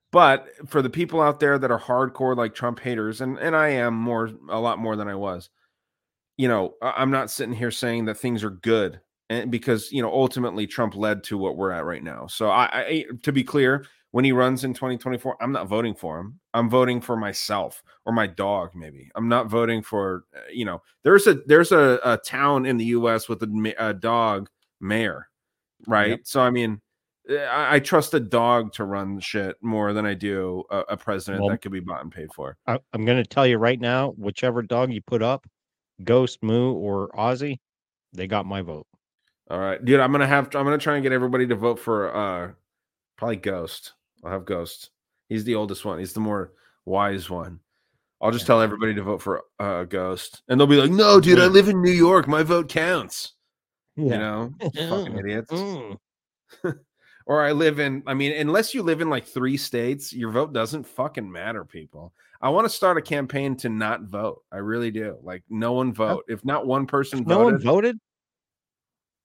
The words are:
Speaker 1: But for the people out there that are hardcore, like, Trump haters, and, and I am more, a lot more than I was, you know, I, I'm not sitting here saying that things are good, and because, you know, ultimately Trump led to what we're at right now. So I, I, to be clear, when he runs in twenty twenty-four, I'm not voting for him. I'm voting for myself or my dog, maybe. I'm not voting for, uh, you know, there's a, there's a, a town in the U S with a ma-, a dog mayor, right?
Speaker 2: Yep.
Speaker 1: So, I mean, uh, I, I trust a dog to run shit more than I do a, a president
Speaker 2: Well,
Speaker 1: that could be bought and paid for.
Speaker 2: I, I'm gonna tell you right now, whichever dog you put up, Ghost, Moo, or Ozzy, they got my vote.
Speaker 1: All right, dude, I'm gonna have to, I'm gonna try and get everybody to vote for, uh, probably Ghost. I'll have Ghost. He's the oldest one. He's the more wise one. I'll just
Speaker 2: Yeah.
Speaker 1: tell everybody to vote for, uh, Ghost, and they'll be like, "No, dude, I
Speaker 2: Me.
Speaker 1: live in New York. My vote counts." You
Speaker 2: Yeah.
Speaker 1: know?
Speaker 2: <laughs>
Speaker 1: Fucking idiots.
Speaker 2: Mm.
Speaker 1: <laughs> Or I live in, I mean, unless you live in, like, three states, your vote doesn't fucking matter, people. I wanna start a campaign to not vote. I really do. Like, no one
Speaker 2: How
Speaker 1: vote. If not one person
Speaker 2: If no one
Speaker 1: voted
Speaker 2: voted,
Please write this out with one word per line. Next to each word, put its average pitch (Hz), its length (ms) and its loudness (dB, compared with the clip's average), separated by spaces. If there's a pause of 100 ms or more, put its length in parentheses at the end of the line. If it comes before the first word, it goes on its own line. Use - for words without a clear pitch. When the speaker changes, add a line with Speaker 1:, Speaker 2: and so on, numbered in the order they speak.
(100)
Speaker 1:
But 147 380 6 (200)
for 147 140 2
the 127 80 0
people 160 320 -2
out 147 180 2
there 143 180 4
that 131 120 0
are 113 100 0
hardcore, 127 560 -2
like, 113 180 -2
Trump 120 260 -6
haters, 110 400 -4
and, 131 180 -6
and 160 180 -2
I 156 120 2
am 120 260 0
more, 113 360 -4 (200)
a 110 100 -2
lot 117 180 -2
more 110 180 -4
than 104 120 -6
I 98 60 -8
was, 95 340 -8 (880)
you 127 120 2
know, 104 340 0
I, 123 160 -2
I'm 131 120 2
not 135 200 -2
sitting 120 240 -6
here 117 160 -4
saying 117 360 -4
that 110 120 -6
things 117 260 -4
are 107 60 -4
good, 95 500 0 (300)
and 117 200 -4
because, 117 400 -2
you 135 120 -2
know, 104 100 -4
ultimately 120 540 0
Trump 113 300 -4
led 104 280 -2
to 107 140 -6
what 92 180 -2
we're 95 140 -2
at 85 160 -6
right 82 160 -8
now. 60 240 -12
So 107 240 -2
I, 117 220 4
I, 131 320 -2 (180)
to 147 100 -2
be 135 100 2
clear, 139 440 2 (240)
when 127 160 2
he 135 60 4
runs 127 320 2
in 127 100 -4
twenty 127 240 -6
twenty-four, 127 440 -6
I'm 127 100 -4
not 98 160 -6
voting 110 260 -2
for 80 240 -10
him. 104 200 -14 (140)
I'm 117 160 0
voting 123 320 2
for 117 160 -4
myself 101 640 -6 (220)
or 113 80 -2
my 110 140 2
dog, 95 480 -4
maybe. 76 400 -18
I'm 113 120 -4
not 120 200 2
voting 117 360 0
for, 95 420 -4 (120)
uh, 67 40 -18 (120)
you 113 140 -6
know, 87 160 -8 (200)
there's 196 240 8
a, 185 80 8 (120)
there's 147 260 8
a, 139 320 6
a 117 140 2
town 139 480 0
in 131 100 0
the 113 100 0
U 117 220 2
S 113 180 0
with 113 160 -6
a 113 40 -4
ma-, 110 320 -2
a 107 160 -2
dog 110 560 0 (320)
mayor, 101 460 -2 (580)
right? 107 240 2
Speaker 2:
Yep. 117 140 -4
Speaker 1:
So, 135 180 2
I 123 80 6
mean, 117 320 0 (480)
uh, 139 60 0
I, 143 400 0
I - 40 8
trust 147 320 0
a 156 80 2
dog 117 540 0
to 110 100 -4
run 98 360 -6
shit 98 420 -6
more 107 320 -2
than 107 100 -2
I 104 80 -2
do 92 580 -4
a, 98 100 -2 (100)
a 101 80 -4
president 98 440 -6
Speaker 2:
Well, 101 80 -4
Speaker 1:
that 117 120 -6
could 98 100 -10
be 95 80 -8
bought 85 220 -12
and 78 100 -16
paid 78 220 -16
for. 67 320 -12
Speaker 2:
I, 123 120 -4 (140)
I'm 110 140 -4
gonna 120 180 2
tell 139 220 2
you 120 100 4
right 117 240 0
now, 127 380 -2
whichever 117 420 -4
dog 120 320 -2
you 107 80 -6
put 113 220 -4
up, 127 240 -2 (580)
Ghost, 123 380 2
Moo, 120 320 0
or 98 380 -4
Ozzy, 127 480 -4 (520)
they 92 140 -8
got 101 180 -2
my 98 160 -6
vote. 82 260 -12 (600)
Speaker 1:
All 87 100 -6
right, 95 240 -4
dude, 131 180 6
I'm 131 120 2
gonna 143 140 2
have 139 240 2
to, 143 80 -4
I'm 139 80 0
gonna 147 100 2
try 147 200 0
and 139 60 -2
get 135 100 0
everybody 127 340 0
to 120 100 0
vote 113 220 0
for, 104 360 -2
uh, 92 360 -4 (640)
probably 110 200 -4
Ghost. 90 580 -8 (300)
I'll 85 60 -10
have 92 140 -6
Ghost. 85 460 -8 (380)
He's 107 140 -4
the 113 140 -2
oldest 101 280 -6
one. 90 140 -6
He's 92 140 -10
the 113 80 -6
more 104 320 -4 (320)
wise 98 440 -2
one. 87 300 -10 (600)
I'll 107 100 2
just 117 140 -4
Speaker 2:
Yeah. - 40 -4
Speaker 1:
tell 117 140 8
everybody 107 320 0
to 101 80 -4
vote 95 180 -4
for, - 220 -4 (160)
uh, 98 240 -4
Ghost, 92 640 -6
and 127 120 4
they'll 143 80 8
be 143 80 10
like, 139 160 6
"No, 208 280 8
dude, 175 200 10
I 180 80 8
Speaker 2:
Me. 190 60 4
Speaker 1:
live 196 140 10
in 190 140 2
New 180 80 6
York. 175 380 6
My 156 160 2
vote 165 240 2
counts." 165 640 -4 (640)
You 151 140 0
Speaker 2:
Yeah. 113 80 0
Speaker 1:
know? 107 420 -6
Speaker 2:
<laughs> - 0 -
Speaker 1:
Fucking 190 580 -6
idiots. 104 340 -6
Speaker 2:
Mm. 160 460 -8 (640)
Speaker 1:
<laughs> 165 220 -6 (400)
Or 143 200 2
I 147 80 2
live 151 260 2
in, 139 280 -2
I 135 80 -4
mean, 139 180 0
unless 156 420 0
you 247 80 -4
live 165 180 0
in, 165 80 -2
like, 135 160 -4
three 131 320 -2
states, 127 560 -4
your 113 200 -6
vote 147 200 0
doesn't 123 320 -4
fucking 127 460 -8
matter, 101 340 -10
people. 80 480 -20 (280)
I - 80 0
wanna 202 200 2
start 185 300 2
a - 40 0
campaign 139 560 -4
to 123 100 -6
not 110 340 -4
vote. 101 480 -8
I 92 60 -14
really 113 340 -4
do. 107 320 -8
Like, 90 260 -14
no 110 240 -2
one 127 220 -2
Speaker 2:
How 107 220 0
Speaker 1:
vote. - 120 -10
If 110 160 -10
not 139 220 -2
one 135 200 0
person 139 340 -2
Speaker 2:
If 117 60 -4
no 175 120 4
one 233 160 6
Speaker 1:
voted 104 100 -2
Speaker 2:
voted, 208 340 2 (1300)